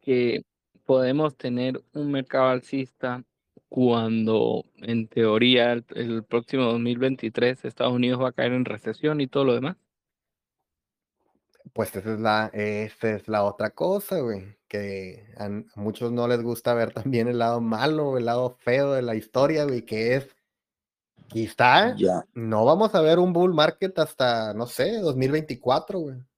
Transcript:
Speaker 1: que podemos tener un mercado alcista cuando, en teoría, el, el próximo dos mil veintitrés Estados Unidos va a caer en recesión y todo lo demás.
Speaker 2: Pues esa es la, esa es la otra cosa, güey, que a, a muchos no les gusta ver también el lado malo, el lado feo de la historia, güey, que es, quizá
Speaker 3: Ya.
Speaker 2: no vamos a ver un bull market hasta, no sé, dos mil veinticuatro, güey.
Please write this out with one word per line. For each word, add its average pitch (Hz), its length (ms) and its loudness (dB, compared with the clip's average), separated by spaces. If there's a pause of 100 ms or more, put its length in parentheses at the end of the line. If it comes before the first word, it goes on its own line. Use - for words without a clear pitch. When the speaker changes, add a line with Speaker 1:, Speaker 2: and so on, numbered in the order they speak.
Speaker 1:
que 123 400 0 (440)
podemos 135 520 2
tener 127 440 -4 (120)
un 147 180 -4
mercado 135 380 0
alcista 127 720 -6 (460)
cuando, 113 960 2 (120)
en 113 300 -4
teoría, 120 680 4
el, 117 120 -4 (100)
el 117 280 -4
próximo 120 400 -2
dos 117 160 0
mil 120 200 -2
veintitrés 123 680 0
Estados 123 280 -2
Unidos 123 280 0
va 131 80 0
a - 20 -4
caer 123 220 0
en 127 120 0
recesión 117 560 -4
y 131 60 -2
todo 139 160 0
lo 127 120 4
demás. 135 220 -4 (2000)
Speaker 2:
Pues 110 220 -4
esa 104 180 -6
es 107 60 -6
la, 110 340 0
esa 107 580 -4
es 104 160 -8
la 107 160 0
otra 104 280 -2
cosa, 190 480 -2
güey, 104 360 -6 (120)
que 98 580 -8 (120)
a, 104 80 -10
a 104 340 -10
muchos 110 320 -4
no 120 160 -2
les 120 140 0
gusta 120 320 -2
ver 113 200 0
también 117 340 -2
el 120 120 -2
lado 117 200 0
malo, 131 580 -2
el 120 80 -2
lado 123 340 -2
feo 139 340 0
de 131 80 0
la 117 140 -4
historia, 143 500 0
güey, 127 180 -4
que 113 320 0
es, 135 200 -6 (920)
quizá 123 680 2
Speaker 3:
Ya. 92 280 0 (100)
Speaker 2:
no 110 320 0
vamos 196 280 4
a 180 80 4
ver 160 180 6
un 185 140 2
bull 180 200 2
market 160 460 2
hasta, 117 540 0
no 113 140 -4
sé, 208 320 -2
dos 156 180 0
mil 131 140 0
veinticuatro, 151 680 -2
güey. 139 180 -8 (200)